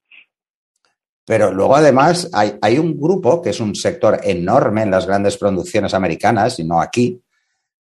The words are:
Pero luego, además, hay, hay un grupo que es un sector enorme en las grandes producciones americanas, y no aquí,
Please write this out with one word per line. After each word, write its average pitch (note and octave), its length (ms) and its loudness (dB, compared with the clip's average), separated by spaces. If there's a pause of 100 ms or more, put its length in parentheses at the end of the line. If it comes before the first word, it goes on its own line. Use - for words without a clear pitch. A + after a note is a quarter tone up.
(1300)
Pero A2 260 2
luego, G2 240 2
además, D3 580 4
hay, G#2 280 0
hay A2+ 180 2
un D#3+ 200 -2
grupo E3 420 0
que G#2 100 -4
es - 80 -6
un G#2 160 -4
sector G2+ 480 0
enorme G#2 580 0
en G#2+ 100 -2
las F#2 140 0
grandes G2+ 320 -2
producciones G2 560 -2
americanas, G2+ 680 0
y E2 40 -6
no E2 180 0
aquí, A#2+ 400 -2 (640)